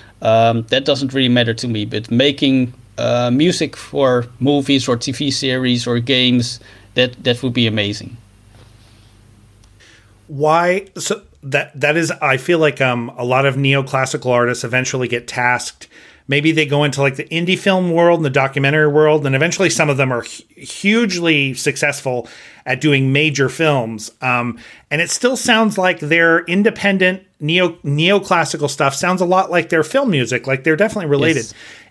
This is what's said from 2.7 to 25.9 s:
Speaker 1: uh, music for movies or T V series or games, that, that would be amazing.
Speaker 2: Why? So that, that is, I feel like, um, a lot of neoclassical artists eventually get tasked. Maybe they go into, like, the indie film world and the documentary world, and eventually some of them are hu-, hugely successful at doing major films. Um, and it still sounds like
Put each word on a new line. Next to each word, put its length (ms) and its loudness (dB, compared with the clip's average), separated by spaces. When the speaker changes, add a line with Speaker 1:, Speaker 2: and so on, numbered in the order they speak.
Speaker 1:
uh, 340 0
music 440 0
for 520 0
movies 480 2
or 100 0
T 160 -6
V 180 -4
series 560 -2
or 120 0
games, 600 0
that, 280 0
that 200 0
would 100 -2
be 120 0
amazing. 520 -4
Speaker 2:
Why? 600 0
So 240 -4
that, 360 -4
that 160 2
is, 160 0
I 240 0
feel 240 0
like, 220 2
um, 360 0
a 60 -6
lot 220 2
of 100 2
neoclassical 760 0
artists 340 0
eventually 420 -2
get 220 -6
tasked. 580 -4
Maybe 280 2
they 120 2
go 200 0
into, 160 -2
like, 160 0
the 80 -10
indie 340 -2
film 320 0
world 280 4
and 60 -2
the 40 0
documentary 580 2
world, 380 4
and 100 0
eventually 340 0
some 200 0
of 80 0
them 160 0
are 80 -4
hu-, 220 -16
hugely 1000 0
successful 760 -4
at 140 -4
doing 320 2
major 380 2
films. 600 -2
Um, 360 -4
and 120 -2
it 80 -4
still 260 0
sounds 420 2
like 220 0